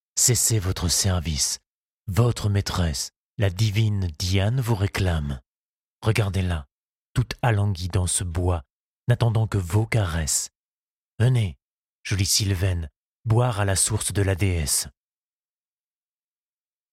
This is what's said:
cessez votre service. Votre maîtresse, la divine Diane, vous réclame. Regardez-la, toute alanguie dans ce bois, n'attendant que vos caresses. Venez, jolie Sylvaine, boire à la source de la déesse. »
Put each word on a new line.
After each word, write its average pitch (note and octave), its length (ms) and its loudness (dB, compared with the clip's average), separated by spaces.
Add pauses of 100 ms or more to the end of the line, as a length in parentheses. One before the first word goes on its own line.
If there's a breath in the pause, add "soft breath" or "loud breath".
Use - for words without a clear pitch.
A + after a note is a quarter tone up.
(160)
cessez - 440 2
votre F2+ 280 -2
service. E2 720 0 (480)
Votre A2 420 2
maîtresse, F#2 640 -2 (280)
la G2+ 100 2
divine G2+ 580 0 (120)
Diane, G2 420 0
vous A#2 140 -2
réclame. E2 680 -2 (600)
Regardez-la, F#2+ 680 0 (460)
toute A#2+ 280 0
alanguie G2+ 480 0
dans F2+ 180 0
ce - 160 -2
bois, F2 400 -2 (440)
n'attendant A2+ 400 2
que G#2 100 -2
vos G2 300 0
caresses. E2+ 640 -2 (680)
Venez, A2+ 380 2 (460)
jolie G2 220 0
Sylvaine, F#2 640 0 (360)
boire A2+ 340 2
à G2+ 60 0
la G2 100 2
source - 380 -2
de G2 80 0
la F#2+ 140 2
déesse. » F2 520 0 (2000)